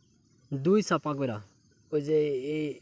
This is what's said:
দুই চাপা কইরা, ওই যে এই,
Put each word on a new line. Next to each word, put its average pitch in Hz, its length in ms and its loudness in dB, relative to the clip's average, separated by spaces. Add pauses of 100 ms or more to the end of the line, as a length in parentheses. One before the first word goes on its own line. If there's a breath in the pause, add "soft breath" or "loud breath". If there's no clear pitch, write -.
(500)
দুই 147 320 2
চাপা 151 320 -2
কইরা, 131 240 -2 (540)
ওই 151 100 0
যে 151 160 2 (360)
এই, 151 120 -2 (160)